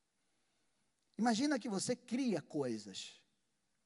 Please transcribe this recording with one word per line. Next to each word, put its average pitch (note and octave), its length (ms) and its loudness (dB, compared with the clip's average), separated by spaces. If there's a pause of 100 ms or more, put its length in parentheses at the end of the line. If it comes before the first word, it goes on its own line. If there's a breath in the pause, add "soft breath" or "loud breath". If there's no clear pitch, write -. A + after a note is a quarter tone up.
(1160)
Imagina B3 420 4
que B3+ 80 -8
você G3 280 0
cria A#3 460 0
coisas, A2 800 -4 (640)